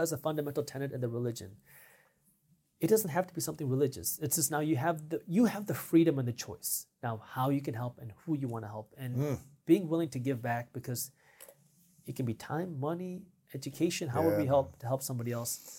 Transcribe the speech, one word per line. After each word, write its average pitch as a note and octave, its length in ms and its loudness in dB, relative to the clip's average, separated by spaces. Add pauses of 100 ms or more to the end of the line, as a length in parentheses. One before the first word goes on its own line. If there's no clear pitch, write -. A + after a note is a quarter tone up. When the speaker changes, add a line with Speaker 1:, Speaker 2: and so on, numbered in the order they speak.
Speaker 1:
is D#3+ 100 2
a C#3+ 140 -4
fundamental D3 380 0
tenet C#3 280 -4
in C3 80 -4
the B2 80 0
religion. A#2 420 -2 (1300)
It E3 80 4
doesn't G#3 220 4
have F3 160 0
to - 80 -20
be D#3+ 60 -4
something D#3 280 -4
religious. B2+ 540 0
It's D3+ 140 0
just D#3+ 140 2
now D3+ 100 2
you D#3 160 2
have E3 200 2 (120)
the, D#3+ 180 -2
you G#3+ 200 6
have G#3 200 -2
the D3 80 -2
freedom E3 440 6
and B2 100 0
the A#2+ 40 0 (140)
choice - 400 -6 (160)
now A2+ 140 -2 (180)
how C3 120 2 (100)
you C#3 40 2
can C#3 140 -4
help B2 260 -6
and A2+ 120 -12 (120)
who D#3+ 120 2
you C3+ 120 -2
wanna A2 280 -4
help. - 200 -12
And B2+ 200 -4
Speaker 2:
Mm. C#3 220 2 (300)
Speaker 1:
Being F3 200 6
willing E3 220 0
to C3 100 -4
give B2 220 0
back, A#2+ 320 -2
because B2+ 380 -6 (960)
it C3 100 -8
can C3 100 -2
be A2+ 80 -2
time, D#3+ 460 -6
money, F3+ 420 -6 (320)
education, D#3+ 540 -2
how C3 160 0
would E3 140 4
we D3+ 60 2
Speaker 2:
Yeah. C3 40 2
Speaker 1:
help C3+ 320 2
to A#2 80 -6
help C3 160 0
somebody A#2+ 280 -4
else A#2 200 -4 (260)